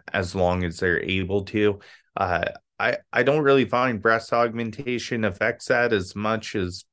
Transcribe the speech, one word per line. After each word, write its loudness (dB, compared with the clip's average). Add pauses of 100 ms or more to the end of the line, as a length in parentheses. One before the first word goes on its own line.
(120)
as -2
long 0
as -6
they're 0
able -2
to. 0 (380)
Uh, 0 (360)
I, 0 (160)
I 4
don't 2
really 6
find 0
breast 2
augmentation -2
affects -2
that 2
as 0
much -4
as -4